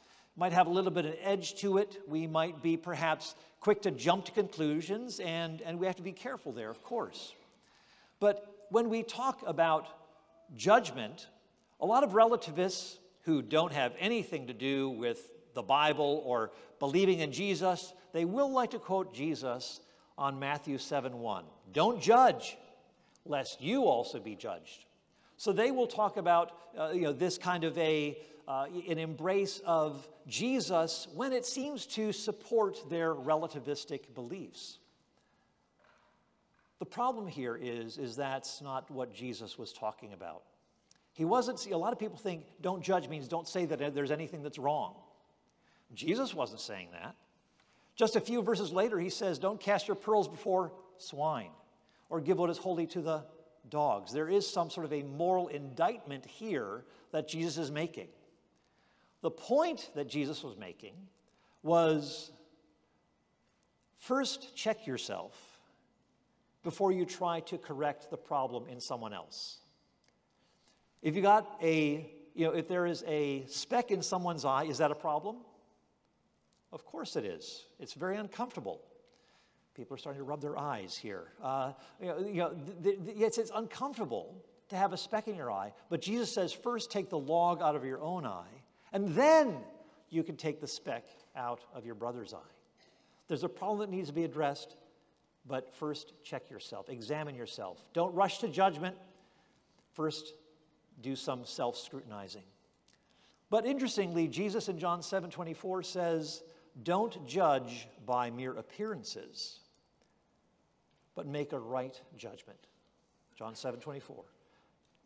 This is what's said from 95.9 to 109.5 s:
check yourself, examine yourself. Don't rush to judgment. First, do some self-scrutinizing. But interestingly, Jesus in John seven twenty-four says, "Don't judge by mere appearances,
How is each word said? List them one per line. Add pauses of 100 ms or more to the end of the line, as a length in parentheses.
check
yourself,
examine
yourself.
Don't
rush
to
judgment. (960)
First, (680)
do
some
self-scrutinizing. (1080)
But
interestingly,
Jesus
in
John
seven
twenty-four
says, (400)
"Don't
judge (160)
by
mere
appearances, (1500)